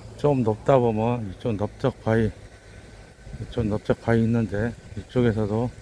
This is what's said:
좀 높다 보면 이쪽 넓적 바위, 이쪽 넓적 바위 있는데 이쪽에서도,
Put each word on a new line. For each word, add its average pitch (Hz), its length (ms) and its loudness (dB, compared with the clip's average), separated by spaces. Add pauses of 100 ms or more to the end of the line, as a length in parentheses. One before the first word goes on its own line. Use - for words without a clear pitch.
(180)
좀 139 260 2
높다 110 360 4
보면 113 520 0
이쪽 110 240 -4
넓적 107 480 -4
바위, 113 260 2 (1120)
이쪽 113 260 -6
넓적 107 340 -2
바위 117 220 4
있는데 113 500 0 (240)
이쪽에서도, 110 720 0 (120)